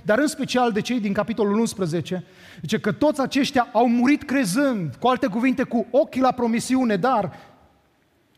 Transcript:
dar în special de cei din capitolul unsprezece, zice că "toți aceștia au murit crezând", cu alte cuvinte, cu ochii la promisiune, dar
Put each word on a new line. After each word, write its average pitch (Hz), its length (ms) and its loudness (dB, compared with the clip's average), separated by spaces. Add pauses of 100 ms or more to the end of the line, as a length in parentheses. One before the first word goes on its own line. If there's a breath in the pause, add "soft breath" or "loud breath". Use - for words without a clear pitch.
dar 208 160 2
în 294 80 2
special 247 460 0
de 202 80 -2
cei 240 200 -2
din 202 120 -2
capitolul 208 460 0
unsprezece, 180 680 -2 (360 loud breath)
zice 202 180 -2
că 208 140 -2
"toți 294 280 0
aceștia 254 520 0
au 240 160 4
murit 247 340 2
crezând", 233 720 0
cu - 140 0
alte 254 180 0
cuvinte, 247 360 0
cu 233 280 -2
ochii 277 300 0
la 262 120 4
promisiune, 233 640 0
dar 208 420 0 (1000 loud breath)